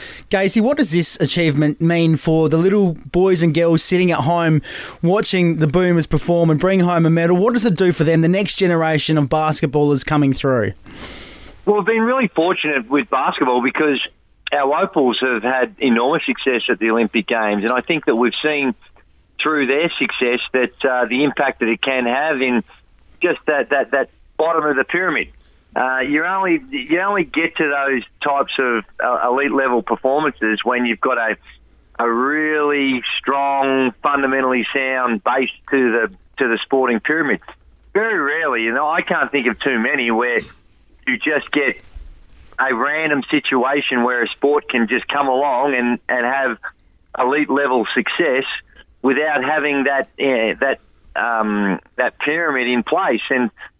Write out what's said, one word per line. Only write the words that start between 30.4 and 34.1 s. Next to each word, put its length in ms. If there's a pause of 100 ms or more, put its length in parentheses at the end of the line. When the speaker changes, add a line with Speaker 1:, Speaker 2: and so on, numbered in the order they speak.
Speaker 2:
when 220
you've 160
got 160
a, 180 (600)
a 120
really 920 (160)
strong, 760 (100)
fundamentally 680